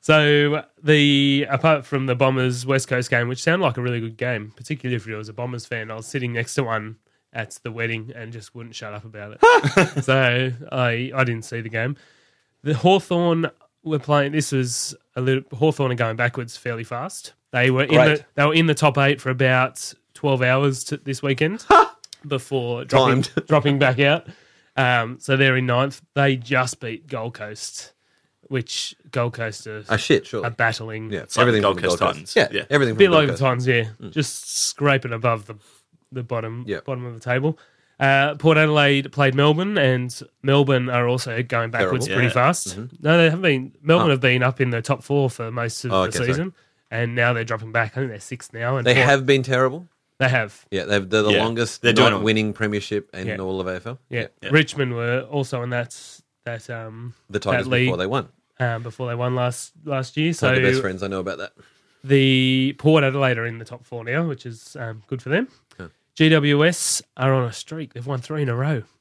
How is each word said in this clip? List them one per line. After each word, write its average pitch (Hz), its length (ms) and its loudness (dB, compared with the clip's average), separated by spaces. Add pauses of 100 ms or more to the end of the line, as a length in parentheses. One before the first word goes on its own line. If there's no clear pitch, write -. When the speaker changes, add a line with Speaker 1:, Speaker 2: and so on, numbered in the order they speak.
Speaker 1:
So 147 600 4 (180)
the, 143 680 4
apart 139 340 2
from 135 220 -4
the 123 80 0
Bombers 127 500 0
West 135 240 0
Coast 127 220 -2
game, 120 180 0
which 127 140 -8
sounded 175 240 2
like 120 100 -2
a 127 60 -6
really 123 180 -4
good 113 160 -10
game, 110 400 -6
particularly 127 400 -6
if 101 100 -8
you 110 100 -10
was 107 120 -12
a 110 60 -18
Bombers 123 320 -10
fan, 113 240 -10
I 110 60 -10
was 110 100 -14
sitting 123 260 -6
next 117 220 -4
to 143 80 0
one 110 340 -4 (360)
at 113 300 -12
the 120 80 -10
wedding 113 440 -6
and 117 180 -16
just 110 220 -20
wouldn't 117 200 -18
shut 107 200 -14
up 104 100 -16
about 107 360 -16
it. 339 580 4
Speaker 2:
<laughs> 131 60 -6
Speaker 1:
So 131 480 2 (200)
I, 123 420 -2
I 131 100 0
didn't 117 200 -4
see 117 160 -10
the 110 80 -12
game. 117 280 -4 (680)
The 147 120 -2
Hawthorn 170 760 2 (320)
were 156 160 -2
playing. 143 340 0
This 156 200 -2
was 127 420 -4 (220)
a 127 40 -6
little. 131 240 0 (120)
Hawthorn 143 360 0
are 120 40 -4
going 113 200 -2
backwards 120 400 -4
fairly 117 280 -10
fast. - 480 -12 (200)
They 123 180 4
were 131 140 2
in 123 100 2
Speaker 2:
Great. 147 240 6
Speaker 1:
the, 147 60 -12 (100)
they 143 120 4
were 156 80 2
in 165 120 6
the 151 80 4
top 143 240 2
eight 139 220 2
for 131 100 -4
about 127 640 0 (220)
twelve 135 280 0
hours 131 420 2
to, 151 140 -8
this 135 240 -8
weekend 147 480 -2
Speaker 2:
<laughs> - 40 8 (520)
Speaker 1:
before 127 580 -4
dropping, 131 380 4
Speaker 2:
Timed. - 180 -6
<laughs> - 60 -16
Speaker 1:
dropping 143 320 2
back 131 220 4
out. 147 260 2 (500)
Um, 123 440 0
so 135 160 0
they're 135 200 4
in 127 100 0
ninth. 127 360 0 (120)
They 139 220 2
just 123 440 -2
beat 117 260 -12
Gold 117 280 -8
Coast, - 580 -14 (500)
which - 520 -6 (160)
Gold 120 240 -2
Coast 113 320 -8
are, 107 220 -14
Speaker 2:
Ah, 110 80 2
shit, - 300 0
sure. 104 180 -8
Speaker 1:
are 120 60 -4
battling. 110 600 -4
Speaker 2:
Yeah, 92 80 -6
Speaker 3:
It's - 160 -8
like 123 60 4
Speaker 2:
everything 113 200 4
Speaker 3:
Gold 98 180 2
Speaker 2:
from 92 80 0
Speaker 3:
Coast 87 120 0
Speaker 2:
Gold 92 140 0
Coast. 78 200 -14
Speaker 3:
Titans. 117 180 2
Speaker 2:
Yeah, 101 80 -2
Speaker 3:
Yeah. - 100 -12
Speaker 2:
everything 135 240 2
Speaker 1:
A 107 40 -6
bit 196 80 8
Speaker 2:
from 175 60 4
Gold 156 100 6
Speaker 1:
like 147 40 2
the 123 60 -2
Speaker 2:
Coast. 123 340 0
Speaker 1:
Titans, - 0 -
yeah. 113 420 -2
Speaker 2:
Mm. 82 40 -16
Speaker 1:
Just - 460 -6 (100)
scraping 135 440 -2
above 113 340 -2
the, 107 100 -18 (560)
the 127 100 -10
bottom, 117 440 -8
Speaker 2:
Yeah. 98 180 -6
Speaker 1:
bottom 123 200 -8
of 120 100 -14
the 110 60 -18
table. 131 380 -2 (400)
Uh, 139 380 2
Port 156 200 4
Adelaide 143 560 2
played 135 220 2
Melbourne, 156 420 2
and 127 460 0 (200)
Melbourne 135 460 2
are 123 180 0
also 123 360 -2
going 117 280 -2
backwards 117 360 -2
Speaker 2:
Terrible. 98 160 0
Speaker 1:
pretty 123 60 2
Speaker 3:
Yeah. 120 40 -2 (140)
Speaker 1:
fast. 170 220 0
Speaker 2:
Mm-hmm. 104 340 -14
Speaker 1:
No, 160 160 4
they 165 60 6
haven't 165 180 2
been. 135 300 0 (100)
Melbourne 160 240 4
Speaker 2:
Oh. 156 40 4
Speaker 1:
have 131 100 2
been 127 220 4
up 127 180 0
in 127 100 2
the 117 100 -2
top 127 220 -4
four 143 260 0
for 117 220 -8
most 120 340 -6
of 120 80 -2
Speaker 2:
Oh, 95 100 4
Speaker 1:
the 90 60 2
Speaker 2:
okay, 87 100 -4
sorry. 123 100 0
Speaker 1:
season, 160 260 -2 (360)
and 117 240 -4
now 120 200 2
they're 117 100 -4
dropping 113 280 -8
back. 113 260 0
I - 20 -4
think 131 100 -4
they're 104 100 -14
sixth - 340 -16
now. 120 240 -4
And 120 80 -2
Speaker 2:
They 123 80 4
Speaker 1:
Port 131 120 4
Speaker 2:
have 139 200 4
been 135 160 4
terrible? 131 460 -2 (280)
Speaker 1:
They 131 120 0
have. 117 420 -2
Speaker 2:
Yeah, 95 140 -2
they've, 101 240 0
they're 107 140 2
the 104 100 4
Speaker 3:
Yeah. 95 120 4
Speaker 2:
longest 113 380 -4
Speaker 3:
They're 120 120 4
doing 123 160 6
Speaker 2:
not 98 80 0
Speaker 3:
all 92 60 -2
Speaker 2:
winning 107 300 0
premiership 104 600 -4
in 95 120 -10
Speaker 1:
Yeah. 107 120 -6
Speaker 2:
all 95 220 -6
of 92 60 -4
A 92 100 -6
F 90 100 -14
L. 123 120 -12 (120)
Speaker 1:
Yeah. 123 160 -6 (160)
Speaker 3:
Yeah. - 80 -10
Speaker 1:
Richmond 143 440 0
were 120 260 -4 (100)
also 135 320 -6
in 123 80 -8
that, 120 240 -6 (500)
that, 117 260 -12
um, 113 440 -14 (160)
Speaker 2:
The 101 80 -4
Tigers 113 260 -2
Speaker 1:
that 127 60 -6
league, 127 160 2
Speaker 2:
before 92 120 0
they 92 80 -2
won. 117 220 -4 (300)
Speaker 1:
um, 117 240 -4
before 120 260 -10
they 120 60 -6
won 123 200 -2
last, 123 380 -4 (120)
last 135 340 -6
year. 160 160 0
Speaker 2:
Tiger 131 220 2
Speaker 1:
So 131 60 2
Speaker 2:
best 127 200 2
friends, 95 200 -6
I 98 60 -6
know 95 120 -4
about 90 180 -6
that. 92 140 -12 (520)
Speaker 1:
the 131 760 2
Port 156 260 4
Adelaide 135 340 0
are 117 80 -6
in 117 120 -10
the 113 60 -14
top 120 200 -18
four 117 200 -14
now, 147 220 -2
which 143 200 -8
is, - 340 -18
um, 113 260 -12
good 131 160 -8
for - 80 -12
them. 214 180 0 (300)
Speaker 2:
Huh. 90 100 -14 (260)
Speaker 1:
G 156 140 4
W 147 380 4
S - 340 -2 (160)
are 135 160 2
on 131 120 2
a 117 80 -6
streak. 156 420 -14
They've 117 120 -12
won 135 140 -6
three 156 220 -6
in 131 80 -2
a 117 40 -2
row. 135 280 -2 (180)